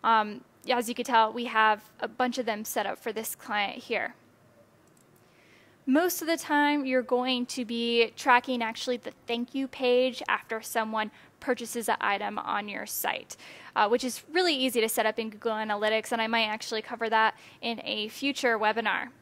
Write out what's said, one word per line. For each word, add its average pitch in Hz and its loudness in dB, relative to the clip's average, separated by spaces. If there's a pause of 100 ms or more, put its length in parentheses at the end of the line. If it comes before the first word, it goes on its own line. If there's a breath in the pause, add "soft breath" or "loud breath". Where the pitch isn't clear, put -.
Um, 214 0 (280)
as 240 0
you 240 -4
can 247 -4
tell, 226 4
we 240 -4
have 220 2
a 247 -4
bunch 247 -2
of 226 -4
them 214 -4
set 208 -2
up 202 -6
for 226 -6
this 220 -6
client 208 -4
here. 240 -4 (1700 soft breath)
Most 339 4
of 320 -6
the 330 2
time, 294 2
you're 254 2
going 247 0
to 254 -6
be 233 2
tracking 247 4
actually 226 -4
the 214 -12 (160)
thank 240 -4
you 269 -2
page 247 2
after 220 -2
someone 220 -2 (260 loud breath)
purchases 240 -4
an 233 2
item 202 -2
on 208 -4
your 208 -8
site, - -4 (400 loud breath)
uh, 208 4
which 240 2
is 254 -6
really 349 4
easy 254 2
to 220 2
set 220 0
up 214 0
in 220 -6
Google 214 -4
Analytics, 214 0
and 233 0
I 220 0
might 226 2
actually 214 -6
cover 226 -6
that 220 4 (260 loud breath)
in 226 -6
a 214 -4
future 262 0
webinar. 214 0 (120)